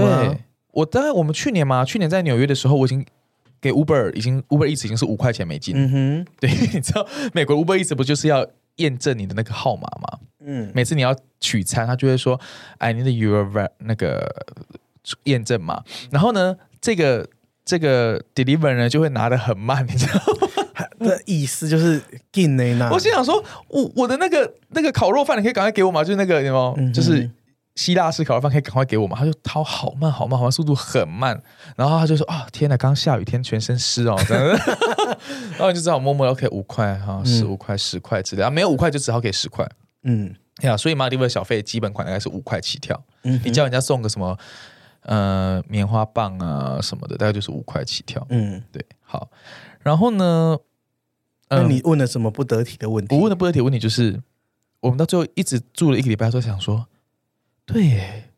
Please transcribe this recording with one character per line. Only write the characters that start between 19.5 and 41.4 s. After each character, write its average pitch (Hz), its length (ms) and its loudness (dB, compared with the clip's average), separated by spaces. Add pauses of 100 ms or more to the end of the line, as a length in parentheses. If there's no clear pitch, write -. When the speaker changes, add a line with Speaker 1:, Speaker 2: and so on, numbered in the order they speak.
Speaker 2:
慢， 127 300 -2
你 - 60 -6
知 127 120 2
道 - 80 -2 (280)
吗？ - 60 2 (520)
Speaker 1:
的 220 260 0
意 156 200 0
思 156 220 -6
就 156 100 2
是 160 240 4 (300)
紧 156 260 4
的 127 60 4 (120)
拿。 120 160 2
Speaker 2:
我 359 80 4
心 415 120 2
想 311 120 2
说 339 180 2 (280)
，“我， 277 260 0
我 247 120 2
的 262 100 0
那 359 100 0
个， 311 260 2 (160)
那 320 120 -2
个 302 100 2
烤 196 200 2
肉 277 120 4
饭， 277 160 2
你 - 20 0
可 214 80 2
以 - 40 -2
赶 196 100 0
快 214 80 2
给 208 100 0
我 190 80 4
吗？” 156 140 2
就 175 80 0
是 202 60 2
那 196 80 2
个， 165 160 2
有 135 100 0
没 131 60 2
有？ 127 200 2
Speaker 1:
嗯 135 100 2
哼。 123 60 0
Speaker 2:
就 123 80 2
是 127 280 4 (460)
希 - 200 0
腊 170 160 4
式 165 100 -4
烤 139 140 2
肉 120 60 2
饭， 143 100 2
可 131 60 2
以 147 40 4
赶 110 120 -12
快 131 100 2
给 127 140 0
我 107 100 2
吗？ 87 100 -6
他 127 60 -2
就 156 80 2 (100)
掏 - 220 -4
好 - 300 -6
慢， 151 180 0
好 123 160 -2
慢， 127 100 0
好 123 60 0
慢， 123 80 2
速 147 100 0
度 147 140 2
很 117 320 -2
慢。 113 340 -4 (360)
然 135 120 2
后 160 80 4
他 160 80 2
就 156 120 2
说 151 100 0
，“啊， 151 240 -6
天 147 180 -2
哪， 139 60 4
刚 131 180 2
下 139 240 0
雨 92 60 -4
天， 123 180 -4
全 113 180 -4
身 123 200 -2
湿 120 280 -2
哦。” 101 200 2
这 110 80 2
样 151 220 4
子。 - 60 -2 (440)
<laughs> 247 500 -10
然 - 20 -10
后 190 100 4
你 175 60 0
就 170 60 -4
只 160 80 0
好 160 80 2
默 135 160 0
默， 139 140 2
“OK， 131 220 0
五 98 140 -4
块 101 340 -2
哈， 98 260 -6
十 117 220 4
五 101 100 -4
块、 101 200 -6
Speaker 1:
嗯。 - 20 -4
Speaker 2:
十 - 220 -6
块 101 220 -4
之 - 140 -8
类 98 60 -2
的。” 104 60 2
啊， - 20 0
没 151 100 0
有 190 100 2
五 147 60 2
块 165 160 2
就 139 80 -4
只 135 120 -4
好 117 100 0
给 110 100 -2
十 - 160 -4
块。 - 180 -6 (380)
Speaker 1:
嗯。 110 320 0 (280)
Speaker 2:
呀， 127 120 2
所 160 160 0
以 156 40 0
马 135 100 0
尔 127 40 -2
地 131 60 -2
夫 131 80 0
的 123 60 2
小 110 120 -2